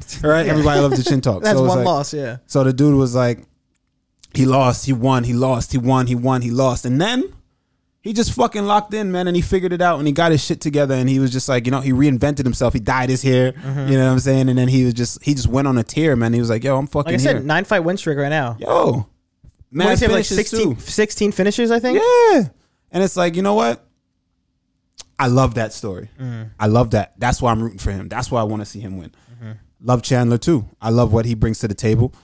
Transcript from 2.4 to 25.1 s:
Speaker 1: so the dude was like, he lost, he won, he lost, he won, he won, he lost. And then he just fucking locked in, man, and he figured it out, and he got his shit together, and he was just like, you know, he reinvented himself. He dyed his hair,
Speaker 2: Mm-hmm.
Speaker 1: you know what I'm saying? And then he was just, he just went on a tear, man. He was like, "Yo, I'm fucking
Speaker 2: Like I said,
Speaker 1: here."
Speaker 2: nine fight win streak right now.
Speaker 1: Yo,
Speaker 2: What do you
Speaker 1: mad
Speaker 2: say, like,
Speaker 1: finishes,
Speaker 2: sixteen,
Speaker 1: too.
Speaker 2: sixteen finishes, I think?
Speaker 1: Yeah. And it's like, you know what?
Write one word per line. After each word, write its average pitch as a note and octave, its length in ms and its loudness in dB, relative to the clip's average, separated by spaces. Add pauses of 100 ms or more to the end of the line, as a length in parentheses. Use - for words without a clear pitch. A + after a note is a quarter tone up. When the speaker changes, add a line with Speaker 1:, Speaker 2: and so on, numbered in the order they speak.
Speaker 1:
so C#3 180 0
the C3 100 2
dude C#3+ 220 4
was C3 200 2
like, B2 240 0 (960)
he C3 100 2
lost, C3 400 2
he C3+ 80 0
won, B2+ 300 2
he A#2+ 100 -2
lost, B2+ 380 0
he C3+ 80 0
won, B2+ 260 2
he B2 80 0
won, B2 300 0
he A#2+ 80 -4
lost. B2+ 340 0
And B2+ 160 0
then B3 220 0 (760)
he G#3+ 120 -8
just A3 200 0
fucking A3 320 -2
locked G#3 280 0
in, G#3+ 180 -4
man, F3+ 160 -2
and F3 80 0
he F3 60 2
figured F3+ 320 -2
it F3 80 -4
out, F3 180 2
and D3+ 80 -2
he D3 60 0
got E3+ 180 2
his D3+ 100 4
shit - 200 -6
together, C#3+ 340 0
and B2+ 140 0
he C3+ 100 2
was C3+ 100 2
just B2+ 200 -4
like, B2+ 160 0
you B2+ 60 0
know, C3+ 100 -2
he C3+ 100 -2
reinvented C#3 540 2
himself. A#2 280 0
He B2 60 -2
dyed B2+ 300 -2
his C3 120 -2
hair, B2+ 300 2
Speaker 2:
Mm-hmm. C3+ 400 -6
Speaker 1:
you C3+ 60 4
know C3 80 4
what C3 80 4
I'm B2+ 60 2
saying? C3 280 2
And B2+ 100 2
then B2+ 120 2
he C3 160 4
was B2 80 0
just, A#2+ 300 -6
he D3 100 0
just B2 140 -2
went C3+ 200 0
on B2+ 100 0
a A2+ 60 0
tear, D3+ 320 0
man. A#2 160 0
He A#2+ 80 0
was A#2 100 -2
like, A2+ 140 -2
"Yo, C3+ 140 0
I'm C#3+ 100 -4
fucking D3 240 -4
Speaker 2:
Like B2 80 0
I C3 40 2
said, D3+ 140 2
Speaker 1:
here." C#3 60 -6
Speaker 2:
nine D#3 220 -2
fight G3+ 160 0
win F3+ 160 -2
streak D3+ 200 -4
right C#3+ 120 -2
now. C3 300 -2
Speaker 1:
Yo, - 320 0
Speaker 2:
What - 20 -2
do C3 60 -2 (720)
you C3 60 -6 (120)
Speaker 1:
mad F#3+ 100 2
Speaker 2:
say, A#3+ 80 2
like, A3 60 2 (120)
Speaker 1:
finishes, G3 120 -2
Speaker 2:
sixteen, G3+ 380 -2
Speaker 1:
too. - 60 -14
Speaker 2:
sixteen G#3 520 -2
finishes, G#3 360 0
I A#3 120 2
think? B3+ 180 0
Speaker 1:
Yeah. A4+ 440 6 (480)
And F3+ 120 0
it's F#3 140 -2
like, F3 180 0
you F3+ 60 0
know G3+ 140 2
what? A#3 300 -2 (1300)